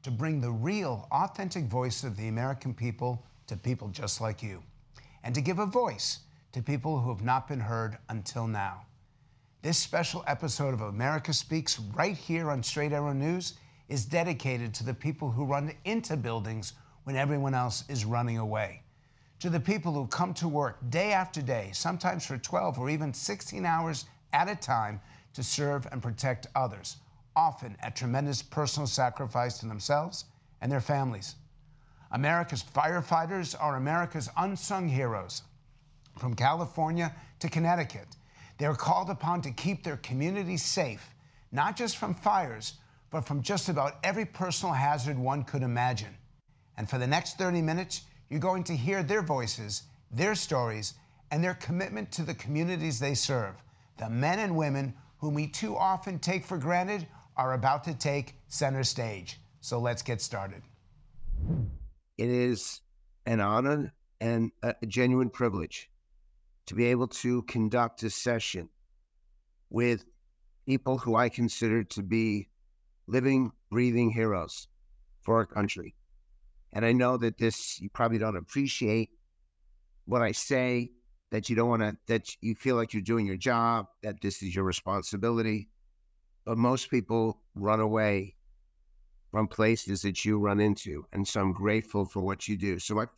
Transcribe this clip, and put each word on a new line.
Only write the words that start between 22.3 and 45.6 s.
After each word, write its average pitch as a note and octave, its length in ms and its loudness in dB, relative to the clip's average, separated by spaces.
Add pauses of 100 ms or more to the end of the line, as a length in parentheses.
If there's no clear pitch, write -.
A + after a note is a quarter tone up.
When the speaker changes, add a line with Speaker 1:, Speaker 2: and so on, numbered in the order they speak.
Speaker 1:
twelve F3+ 400 -2
or B2+ 100 -2
even D3+ 240 -2
sixteen G3 540 -6
hours E3 400 0 (260)
at E3 160 4
a G3+ 80 -4
time G#2+ 420 0 (360)
to C3+ 80 -6
serve C#3+ 500 0
and B2+ 100 -6
protect B2 520 -2
others, G#2+ 420 -2 (400)
often C3 440 2
at - 140 -8
tremendous B2+ 460 0
personal D3 460 -2
sacrifice B2 720 0
to A#2 80 -10
themselves C#3+ 580 -2 (380)
and B2 100 0
their C3+ 80 2
families. B2+ 540 -2 (760)
America's D3 500 2
firefighters E3 1000 0
are D3 160 2
America's D#3 640 0
unsung F#3+ 500 -2
heroes. A#2 540 -2 (720)
From B2+ 160 -2
California D#3+ 840 0 (260)
to - 100 -2
Connecticut, E3 640 0 (400)
they D3 80 -2
are D3+ 100 4
called F3 360 2
upon E3+ 320 0
to C#3 80 -6
keep E3+ 340 -4
their D3+ 140 -4
communities F3 680 -2
safe, C3 500 -4 (380)
not E3 240 0
just A#3 220 -2
from G3+ 160 -2
fires, D#3+ 640 0 (320)
but D#3+ 100 -2
from C#3+ 220 -2
just G3 260 0
about C#3+ 360 0
every G3 200 2
personal F3+ 480 -2
hazard C#3 460 2
one C3 260 0
could C3+ 180 -2